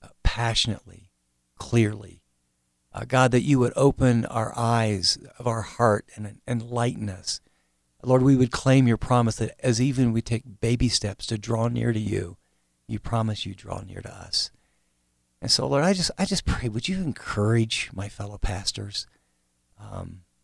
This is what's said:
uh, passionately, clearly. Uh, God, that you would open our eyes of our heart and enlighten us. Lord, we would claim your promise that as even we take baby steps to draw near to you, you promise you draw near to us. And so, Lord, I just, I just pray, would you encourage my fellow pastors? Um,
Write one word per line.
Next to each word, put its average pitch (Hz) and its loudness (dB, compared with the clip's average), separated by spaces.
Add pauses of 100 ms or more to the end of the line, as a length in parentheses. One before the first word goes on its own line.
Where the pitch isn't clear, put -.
uh, - -20 (160)
passionately, - -2 (460)
clearly. 104 -2 (680)
Uh, 104 -10
God, 127 4
that 123 4
you 139 4
would 120 2
open 127 4
our 113 -4
eyes 113 2 (220)
of 123 -4
our 113 -2
heart 107 2 (100)
and 104 -12
enlighten 120 -2
us. - -8 (680)
Lord, 127 4
we 135 6
would 127 4
claim 131 4
your 117 4
promise 120 0
that - -4 (100)
as 120 2
even 127 2
we 113 0
take 113 -6
baby 120 2
steps - -4
to 113 -4
draw 113 -2
near 120 0
to 110 -2
you, 98 -4 (500)
you 110 -6
promise 110 -4
you 98 -10
draw 95 -12
near 95 -14
to - -14
us. - -6 (880)
And - -4
so, - 2
Lord, 139 2
I 190 4
just, 185 -2
I 190 0
just 185 -2
pray, - -2
would 107 -4
you 190 -2
encourage 117 0
my 98 -8
fellow 101 -12
pastors? 101 -6 (720)
Um, 92 -14 (200)